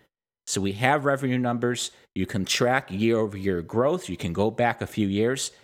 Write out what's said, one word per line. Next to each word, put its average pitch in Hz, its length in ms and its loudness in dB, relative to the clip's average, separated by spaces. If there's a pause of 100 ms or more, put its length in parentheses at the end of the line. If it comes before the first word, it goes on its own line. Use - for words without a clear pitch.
(460)
So - 140 -4
we 98 140 0
have 131 320 2
revenue 131 320 0
numbers. 123 540 -2 (240)
You 95 100 0
can 98 180 -2
track 127 480 0
year-over-year 98 720 0
growth. 135 480 0
You 87 80 -6
can 85 160 -4
go 101 180 2
back 117 300 0
a 101 60 -6
few 107 200 0
years 110 440 0 (120)